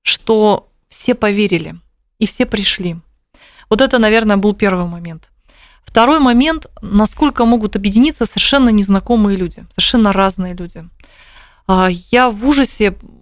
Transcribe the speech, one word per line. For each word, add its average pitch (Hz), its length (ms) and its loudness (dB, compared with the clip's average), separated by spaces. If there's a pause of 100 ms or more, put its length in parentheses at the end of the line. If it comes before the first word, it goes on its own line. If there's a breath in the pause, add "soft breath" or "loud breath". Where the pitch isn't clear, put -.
что - 680 0 (220)
все - 260 -4
поверили 202 600 -2 (440)
и 214 80 -4
все - 180 -2
пришли. 185 520 -6 (720 soft breath)
Вот 214 100 4
это, 254 200 2
наверное, 214 360 2
был 202 180 0
первый 185 320 -2
момент. 170 440 -14 (540 soft breath)
Второй 269 360 2
момент, 277 460 2 (160)
насколько 208 640 0
могут 226 300 0
объединиться 208 500 0
совершенно 262 440 0
незнакомые 202 680 0
люди, 180 260 -8 (120)
совершенно 220 360 0
разные 190 440 -2
люди. 175 340 -16 (800 soft breath)
А, 185 220 2 (200)
я 247 220 2
в 214 160 -4
ужасе 262 500 0 (240)